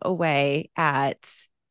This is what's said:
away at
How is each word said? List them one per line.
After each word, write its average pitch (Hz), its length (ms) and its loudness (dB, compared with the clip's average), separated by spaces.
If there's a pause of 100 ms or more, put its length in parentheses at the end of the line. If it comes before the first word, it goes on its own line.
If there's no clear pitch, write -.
away 147 760 0
at 139 540 0 (400)